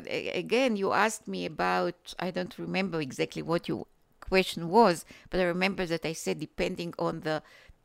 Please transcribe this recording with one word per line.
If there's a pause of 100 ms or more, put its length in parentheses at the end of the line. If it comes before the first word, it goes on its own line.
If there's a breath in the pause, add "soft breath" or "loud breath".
a-,
again,
you
asked
me
about,
I
don't
remember
exactly
what
your (340)
question
was, (240 loud breath)
but
I
remember
that
I
said
depending
on
the (440 soft breath)